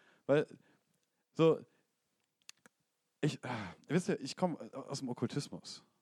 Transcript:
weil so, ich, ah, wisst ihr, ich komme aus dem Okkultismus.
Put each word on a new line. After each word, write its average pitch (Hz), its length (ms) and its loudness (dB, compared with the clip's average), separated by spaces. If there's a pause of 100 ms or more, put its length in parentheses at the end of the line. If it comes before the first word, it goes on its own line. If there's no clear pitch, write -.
(260)
weil 143 200 6 (880)
so, 160 260 6 (1600)
ich, 147 240 0
ah, 107 300 -6 (120)
wisst 175 220 0
ihr, 160 100 0
ich - 160 -8
komme 175 220 0 (160)
aus 135 260 -8
dem 131 100 -6
Okkultismus. - 760 -6 (180)